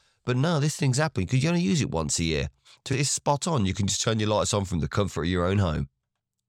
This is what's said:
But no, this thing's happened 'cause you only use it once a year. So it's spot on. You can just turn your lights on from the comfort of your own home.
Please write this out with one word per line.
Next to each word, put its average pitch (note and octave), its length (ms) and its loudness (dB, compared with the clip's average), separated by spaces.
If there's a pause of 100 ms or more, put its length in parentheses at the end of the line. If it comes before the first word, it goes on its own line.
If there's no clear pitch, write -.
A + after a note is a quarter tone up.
(260)
But B2 100 0
no, D#3 240 2
this D3 160 0
thing's C3 220 0
happened D3 320 0
'cause C3+ 120 2
you D#3 80 2
only F3 120 2
use F3+ 200 2
it F#2+ 100 -2
once D#2 280 -2
a E2+ 40 -2
year. D2 260 0 (380)
So B2+ 80 -2
it's C3+ 160 0
spot - 360 -2
on. C#3 180 2
You F#2+ 80 0
can G2 140 -2
just - 140 -2
turn A2+ 180 0
your G#2+ 100 0
lights G2 240 2
on G2+ 120 0
from F2+ 140 -4
the D2 80 0
comfort F2+ 360 -2
of E2 60 0
your F2 160 2
own G2 140 2
home. D2+ 300 0 (600)